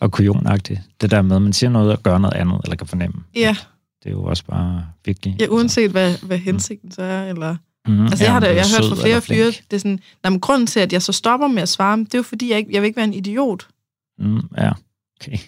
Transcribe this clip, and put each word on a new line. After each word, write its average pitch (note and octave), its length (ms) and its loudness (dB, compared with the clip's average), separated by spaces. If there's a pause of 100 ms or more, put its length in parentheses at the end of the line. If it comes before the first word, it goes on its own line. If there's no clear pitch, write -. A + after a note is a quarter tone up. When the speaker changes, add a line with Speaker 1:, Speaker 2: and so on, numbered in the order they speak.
Speaker 1:
og G#2 120 0
kujonagtigt. G2+ 680 0 (200)
Det G#2 100 0
der G#2 120 4
med, F#2+ 140 4
at G2 60 4
man G2+ 100 2
siger B2 180 0
noget G#2+ 220 4
og G#2+ 100 -2
gør F#2 160 2
noget G2+ 160 2
andet, F2+ 300 -2
eller E2+ 120 -4
kan D#2 100 -12
fornemme. F2+ 360 -6 (120)
Speaker 2:
Ja. A3 160 2
Speaker 1:
At - 160 -4 (380)
det G2+ 40 -10
er G2 40 -6
jo F#2+ 120 -6
også F2 200 -4
bare F2 420 -4 (180)
virkelig, G2 340 -4
Speaker 2:
Ja, A3 60 0
Speaker 1:
altså G#3+ 100 0
Speaker 2:
uanset A#3 360 2
hvad, F3+ 320 2
hvad F#3 160 -4
Speaker 1:
Mm. F3+ 60 -6
Speaker 2:
hensigten F#3+ 480 -6
så F#3 100 -12
er, F#3+ 280 -6
eller E3 260 -6 (320)
Speaker 1:
Mm, G#2 180 4
Speaker 2:
altså, G3+ 180 2
Speaker 1:
ja, - 0 -
Speaker 2:
jeg A3 80 4
har G3 40 4
Speaker 1:
om G3 60 4
Speaker 2:
da, G3 60 4
Speaker 1:
du - 20 4
er - 60 4
Speaker 2:
jeg F#3+ 80 4
har G3+ 120 2
hørt A3 80 4
Speaker 1:
sød G#3+ 60 2
Speaker 2:
fra G3+ 60 -2
flere - 120 0
Speaker 1:
eller A#3 120 4
flink. A3 200 0
Speaker 2:
fyre, A3+ 60 4 (240)
det G3+ 60 -2
er - 20 -4
sådan, G3 220 -2 (240)
"Nå, F#3+ 60 2
men F#3 100 2
grunden C4 260 2
til, A3+ 140 0
at F3+ 120 2
jeg F3+ 100 2
så G3 100 -4
stopper B3 360 0
med A3 140 0
at E3+ 60 -2
svare, G3+ 300 0
det A3 160 -4
er B3 40 0
jo B3 40 0
fordi, A#3 280 -8
jeg G#3+ 80 2
ikke, G#3 140 -4
jeg G3+ 100 2
vil G#3 40 2
ikke G#3+ 100 -4
være A3 100 0
en G#3 80 -2
idiot." G3+ 520 -4 (520)
Speaker 1:
Mm, G#2+ 220 0 (180)
ja. - 120 0 (500)
Okay. C3+ 160 -10 (120)